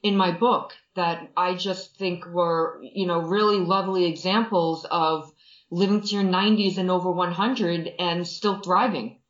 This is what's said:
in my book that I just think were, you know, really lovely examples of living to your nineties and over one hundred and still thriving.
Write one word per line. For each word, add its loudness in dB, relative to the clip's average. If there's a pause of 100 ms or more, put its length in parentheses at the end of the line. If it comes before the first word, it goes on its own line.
in 2
my 4
book 0 (220)
that -4
I 0
just -6
think -4
were, 0
you -4
know, 0
really 2
lovely 2
examples 0
of 0 (400)
living 2
to -4
your 2
nineties 2
and 0
over 0
one 0
hundred -2
and -2
still -4
thriving. 0 (100)